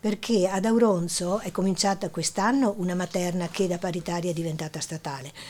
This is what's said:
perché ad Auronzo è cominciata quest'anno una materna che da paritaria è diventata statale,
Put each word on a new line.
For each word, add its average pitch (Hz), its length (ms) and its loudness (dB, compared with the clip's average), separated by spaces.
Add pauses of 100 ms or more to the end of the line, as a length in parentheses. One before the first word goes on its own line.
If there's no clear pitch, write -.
perché 208 440 2
ad 190 180 0
Auronzo 196 720 2
è 202 120 -8
cominciata 190 600 0
quest'anno 208 680 2
una 180 180 0
materna 180 540 0
che 190 180 0
da 175 120 0
paritaria 175 540 -2
è - 20 -4
diventata 160 440 -4
statale, 143 540 -8 (180)